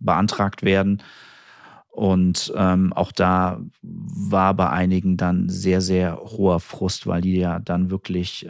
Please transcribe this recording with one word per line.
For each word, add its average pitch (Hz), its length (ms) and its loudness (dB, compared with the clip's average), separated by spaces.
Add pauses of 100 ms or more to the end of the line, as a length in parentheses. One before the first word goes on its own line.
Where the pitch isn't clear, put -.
beantragt 98 640 0
werden. 98 400 2 (920)
Und, 92 580 2
ähm, 92 380 2
auch - 180 -2
da 92 480 0 (220)
war 98 720 -2
bei 95 160 0
einigen 92 480 2
dann 90 320 0
sehr, 92 320 0
sehr 90 380 0
hoher 92 420 0
Frust, - 460 -6
weil 87 160 -2
die 92 160 2
ja 87 200 0
dann 90 320 -2
wirklich, 92 600 -6